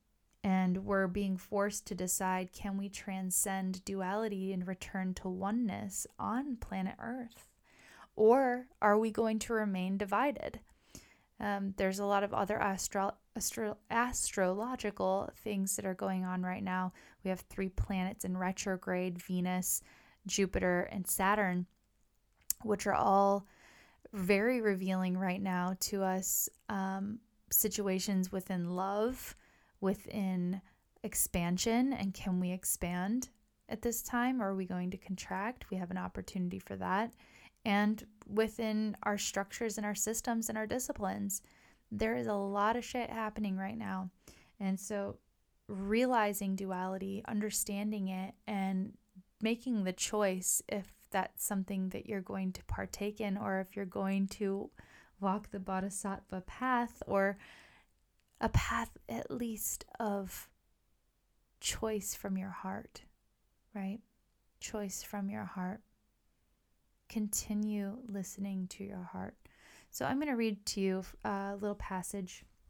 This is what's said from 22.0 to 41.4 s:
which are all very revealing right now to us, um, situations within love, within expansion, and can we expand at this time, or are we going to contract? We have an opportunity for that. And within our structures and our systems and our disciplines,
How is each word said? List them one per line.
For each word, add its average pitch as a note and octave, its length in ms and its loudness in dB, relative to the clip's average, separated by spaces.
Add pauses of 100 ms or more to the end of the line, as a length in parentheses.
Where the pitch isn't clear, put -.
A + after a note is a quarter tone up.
which G#3+ 240 0
are G3 60 4
all G3 520 6 (680)
very G#3 480 4
revealing F#3 580 2
right F#3 240 0
now F#3 400 0
to F#3+ 220 0
us, F#3+ 460 2 (180)
um, G3 520 -2 (320)
situations F#3+ 800 2
within F3+ 440 -2
love, G#3 600 -2 (460)
within F#3+ 800 0 (420)
expansion, A3 880 2
and G3 200 -2
can F3+ 280 0
we F3+ 100 0
expand F#3 800 -2 (400)
at - 120 -6
this A#3 200 0
time, B3 400 0
or G3 80 2
are G3 60 0
we F#3+ 100 -2
going F3+ 260 -2
to F#3+ 60 -6
contract? G3 720 -6
We F#3+ 80 -2
have F3+ 120 -4
an F#3 80 -2
opportunity F#3 600 -4
for G3 160 -8
that. F#3+ 380 0 (520)
And G#3 400 4 (220)
within G#3+ 760 0
our G#3 140 2
structures G3+ 600 -2
and G#3 80 -2
our G#3 100 -2
systems A3+ 540 0
and A3 80 -4
our A3 100 -2
disciplines, G#3 760 -2 (500)